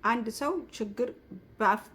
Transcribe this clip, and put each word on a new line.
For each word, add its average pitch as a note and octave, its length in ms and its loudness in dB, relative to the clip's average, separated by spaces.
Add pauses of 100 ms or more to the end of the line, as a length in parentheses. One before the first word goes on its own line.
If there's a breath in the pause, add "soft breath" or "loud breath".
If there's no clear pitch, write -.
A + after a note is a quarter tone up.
አንድ A3+ 280 2
ሰው C#4+ 200 -2 (200)
ችግር A3 380 -4 (460)
ባፍ-፣ G#3 400 2